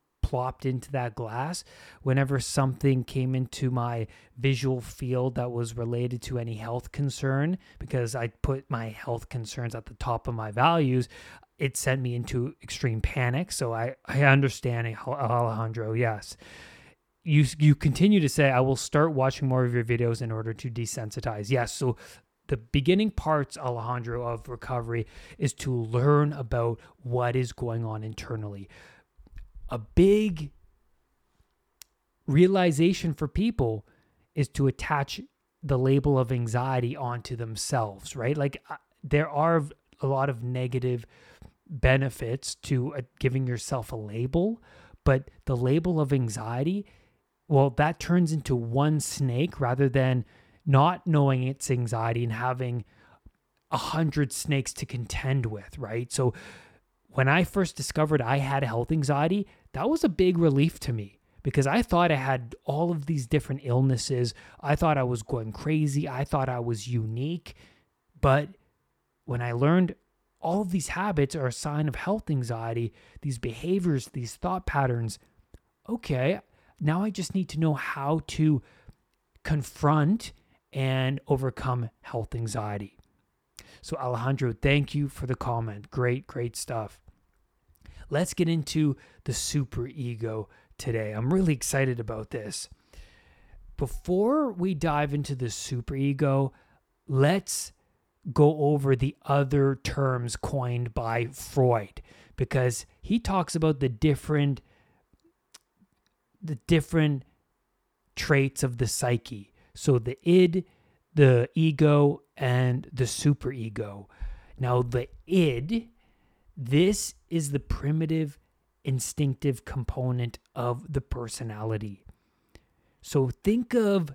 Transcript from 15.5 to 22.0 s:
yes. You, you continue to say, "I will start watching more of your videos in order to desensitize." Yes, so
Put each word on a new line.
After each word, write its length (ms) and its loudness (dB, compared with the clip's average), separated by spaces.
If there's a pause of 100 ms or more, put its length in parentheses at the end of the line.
yes. 440 -2 (840)
You, 220 6 (140)
you 160 8
continue 460 4
to 80 2
say, 220 4
"I 100 2
will 160 2
start 360 2
watching 360 0
more 160 2
of 80 0
your 120 0
videos 360 0
in 100 -6
order 220 -6
to 180 -8
desensitize." 800 -6
Yes, 220 0
so 240 0 (520)